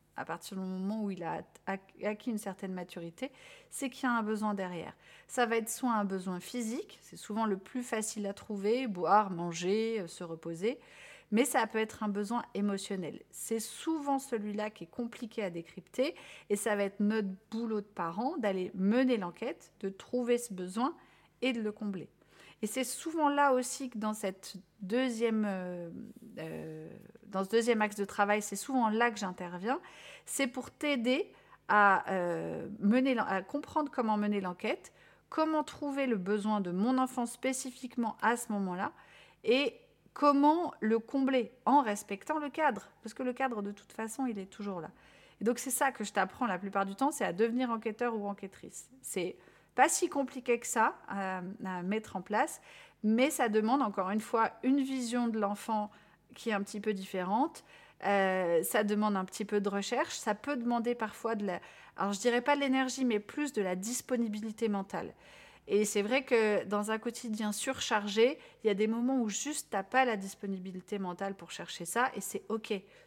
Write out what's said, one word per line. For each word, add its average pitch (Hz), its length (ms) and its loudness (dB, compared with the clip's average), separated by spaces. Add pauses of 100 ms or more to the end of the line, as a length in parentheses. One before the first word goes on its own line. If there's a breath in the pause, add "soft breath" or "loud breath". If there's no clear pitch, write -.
(200)
À - 60 -6
partir 170 320 -8
du 190 60 -6
moment 190 400 -4
où 202 80 -2
il 170 120 -8
a 165 200 -4 (220)
at-, 196 100 -4
ac-, - 300 -12
acquis 214 260 -2
une 214 80 -2
certaine 190 340 -6
maturité, 180 580 -8 (380 loud breath)
c'est 262 200 -6
qu'il 254 200 -4
y - 20 2
a 240 40 2
un 226 80 0
besoin 208 320 0
derrière. 180 400 -6 (320 loud breath)
Ça 247 180 2
va 226 120 2
être 220 120 0
soit 247 240 0
un 208 120 2
besoin 185 340 -4
physique, 240 640 -6
c'est - 140 -18
souvent 220 280 -2
le 202 120 2
plus 247 260 -8
facile 214 420 -4
à 196 80 -4
trouver, 214 540 -2
boire, 190 420 4
manger, 180 680 0
euh, 170 80 -4
se - 160 -12
reposer, 170 560 -4 (500 loud breath)
mais 226 140 4
ça 247 240 2
peut 220 100 -4
être 220 260 -2
un 214 40 0
besoin 208 360 -2 (100)
émotionnel. 196 680 -2 (100)
C'est - 280 -4
souvent 285 580 -2
celui-là 208 520 -4
qui 175 160 -12
est - 60 -18
compliqué 233 520 -6
à 185 60 -2
décrypter 175 680 -4 (340 loud breath)
et 208 60 2
ça 208 200 0
va 202 80 2
être 196 160 -2
notre 208 300 2 (220)
boulot 220 300 -2
de 208 40 -16
parents 208 520 -4
d'aller 190 380 0
mener 233 420 4
l'enquête, 208 640 -8
de 196 80 -4
trouver 240 480 0
ce 240 160 -8
besoin 185 420 -2 (460 loud breath)
et 262 100 2
de 233 100 -2
le 214 100 -2
combler. 202 380 -6 (540 loud breath)
Et 214 40 0
c'est 247 180 -2
souvent 320 440 0
là 285 240 4
aussi 254 360 -2
que 226 100 -8
dans 214 140 0
cette 190 420 -6 (240)
deuxième, 226 680 2
euh, 180 440 -4 (500)
euh, 160 500 -10 (360)
dans 190 180 -2
ce 190 60 -4
deuxième 226 320 4
axe 208 160 2
de 202 80 -2
travail, 208 360 2
c'est 202 140 -8
souvent 240 340 2
là 226 220 4
que 208 80 -10
j'interviens, 185 600 -4 (460 loud breath)
c'est 277 220 0
pour 247 240 -8
t'aider 277 600 2 (360 loud breath)
à, 202 420 6
euh, 165 580 0 (120)
mener 254 340 6
l'en-, 226 140 2
à 190 140 0
comprendre 294 500 -4
comment 214 260 2
mener 208 240 0
l'enquête, 190 500 -4 (380 soft breath)
comment 311 340 2
trouver 277 440 -4
le 233 80 2
besoin 202 460 0
de 175 100 -4
mon 226 260 2
enfant 254 280 0
spécifiquement 247 960 -4
à 233 160 4
ce - 160 -8
moment-là 196 380 -2 (520 loud breath)
et 254 320 4 (400)
comment 294 640 6
le 220 180 4
combler 262 540 2 (140)
en 269 180 6
respectant 208 560 -4
le 294 100 -4
cadre, 269 400 0 (140)
parce 214 100 -12
que - 80 -8
le 254 120 0
cadre, 247 280 -2
de 202 100 -4
toute - 200 -18
façon, 226 340 -4
il 214 140 -4
est 190 100 -10
toujours 196 320 -6
là. - 80 -10 (500 loud breath)
Et - 40 -4
donc, 240 160 2
c'est 269 100 -8
ça 269 220 2
que 214 120 -8
je 196 80 -6
t'apprends 190 360 0
la 190 100 0
plupart 196 300 -2
du 196 80 -8
temps, 285 160 2
c'est 240 120 -4
à 175 100 0
devenir 233 360 2
enquêteur 226 480 -2
ou 202 100 -4
enquêtrice. - 600 -12 (140)
C'est 180 340 -4 (380 loud breath)
pas 285 140 8
si 330 200 0
compliqué 254 500 0
que - 60 -12
ça - 320 2 (100)
à, 190 360 -4 (220)
à 180 180 -4
mettre 214 320 -2
en 185 80 -4
place, 233 380 0 (420 loud breath)
mais 226 260 4
ça 262 180 2
demande, 220 360 4
encore 196 260 0
une 208 120 0
fois, 220 320 2 (100)
une 269 180 4
vision 247 460 0
de 220 100 -2
l'enfant 208 540 -2 (420 loud breath)
qui - 160 -6
est 214 40 2
un 202 100 0
petit 208 160 -8
peu 214 160 0
différente. 190 680 0 (400 loud breath)
Euh, 185 600 4
ça 214 200 2
demande 208 320 2
un 185 100 0
petit 202 200 -6
peu 208 160 2
de 202 80 0
recherche, 202 480 -2
ça 214 160 -2
peut 269 240 -4
demander 240 380 0
parfois 226 400 -2
de 208 100 -2
la... 180 140 -2 (360 loud breath)
Alors 202 160 0
je 196 80 -4
dirais 240 220 4
pas 285 140 4
de 285 60 0
l'énergie, 262 440 2
mais 220 140 4
plus 294 340 -4
de 208 80 0
la 185 140 0
disponibilité 220 920 -2
mentale. 196 460 -4 (560 loud breath)
Et 208 140 4
c'est 208 180 2
vrai 254 220 2
que 214 400 4
dans 208 280 -2
un 220 60 0
quotidien 220 540 -4
surchargé, 214 880 2 (240 loud breath)
il 220 40 2
y - 20 6
a 202 40 4
des 208 140 2
moments 240 320 2
où 226 80 2
juste 285 420 -4
t'as 196 140 -2
pas 262 220 4
la 226 100 2
disponibilité 190 840 -6
mentale 196 380 -4
pour 170 160 -16
chercher - 320 -10
ça, 240 320 0
et 196 60 -4
c'est - 260 -6
OK. 220 260 -4 (340 loud breath)